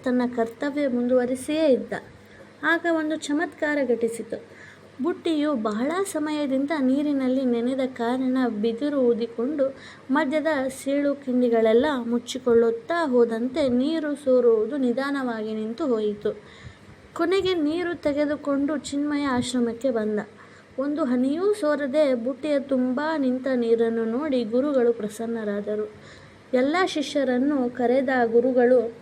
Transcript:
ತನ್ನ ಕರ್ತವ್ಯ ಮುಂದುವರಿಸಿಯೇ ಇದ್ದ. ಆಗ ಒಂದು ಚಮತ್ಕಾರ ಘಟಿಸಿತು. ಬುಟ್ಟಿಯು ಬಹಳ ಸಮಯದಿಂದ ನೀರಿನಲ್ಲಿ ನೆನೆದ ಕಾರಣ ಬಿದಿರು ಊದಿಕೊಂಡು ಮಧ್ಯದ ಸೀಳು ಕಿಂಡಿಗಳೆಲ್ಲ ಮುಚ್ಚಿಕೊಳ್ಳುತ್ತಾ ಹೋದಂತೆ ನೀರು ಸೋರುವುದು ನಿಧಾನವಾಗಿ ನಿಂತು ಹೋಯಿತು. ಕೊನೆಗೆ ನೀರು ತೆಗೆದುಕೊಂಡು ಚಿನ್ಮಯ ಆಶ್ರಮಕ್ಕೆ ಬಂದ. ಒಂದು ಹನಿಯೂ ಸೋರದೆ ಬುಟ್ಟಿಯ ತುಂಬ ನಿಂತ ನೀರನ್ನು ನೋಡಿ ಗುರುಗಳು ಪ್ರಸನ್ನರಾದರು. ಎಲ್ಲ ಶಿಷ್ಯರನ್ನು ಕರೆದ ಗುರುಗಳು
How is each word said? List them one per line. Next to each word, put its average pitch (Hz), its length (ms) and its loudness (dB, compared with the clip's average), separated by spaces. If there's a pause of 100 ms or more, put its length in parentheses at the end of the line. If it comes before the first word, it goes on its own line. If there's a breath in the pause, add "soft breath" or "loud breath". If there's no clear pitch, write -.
ತನ್ನ 247 180 2 (140)
ಕರ್ತವ್ಯ 277 520 -2
ಮುಂದುವರಿಸಿಯೇ 254 800 0
ಇದ್ದ. 220 240 2 (680 loud breath)
ಆಗ 330 280 0
ಒಂದು 311 260 0
ಚಮತ್ಕಾರ 294 640 -2 (100)
ಘಟಿಸಿತು. 226 680 -4 (460 loud breath)
ಬುಟ್ಟಿಯು 302 520 -2
ಬಹಳ 220 360 -2 (220)
ಸಮಯದಿಂದ 294 580 -2 (100)
ನೀರಿನಲ್ಲಿ 269 640 0
ನೆನೆದ 247 420 0
ಕಾರಣ 254 520 -2 (100)
ಬಿದಿರು 233 520 -2
ಊದಿಕೊಂಡು 247 760 0 (340 loud breath)
ಮಧ್ಯದ 302 360 0 (220)
ಸೀಳು 285 460 -2
ಕಿಂಡಿಗಳೆಲ್ಲ 240 720 2 (200)
ಮುಚ್ಚಿಕೊಳ್ಳುತ್ತಾ 240 1000 0
ಹೋದಂತೆ 247 640 2
ನೀರು 294 480 0
ಸೋರುವುದು 240 600 4
ನಿಧಾನವಾಗಿ 247 760 -2
ನಿಂತು 226 320 -4
ಹೋಯಿತು. 214 560 -2 (720 loud breath)
ಕೊನೆಗೆ 370 400 0
ನೀರು 339 400 -2
ತೆಗೆದುಕೊಂಡು 285 840 0
ಚಿನ್ಮಯ 285 480 -4
ಆಶ್ರಮಕ್ಕೆ 247 680 0
ಬಂದ. 214 300 0 (580 loud breath)
ಒಂದು 294 260 -2
ಹನಿಯೂ 277 500 2
ಸೋರದೆ 294 600 2
ಬುಟ್ಟಿಯ 269 460 -2
ತುಂಬ 254 400 0 (180)
ನಿಂತ 254 360 0
ನೀರನ್ನು 226 500 2
ನೋಡಿ 247 400 -2
ಗುರುಗಳು 240 480 2
ಪ್ರಸನ್ನರಾದರು. 214 1000 -4 (640 loud breath)
ಎಲ್ಲ 277 220 2 (100)
ಶಿಷ್ಯರನ್ನು 269 840 0
ಕರೆದ 247 380 2 (160)
ಗುರುಗಳು 240 760 4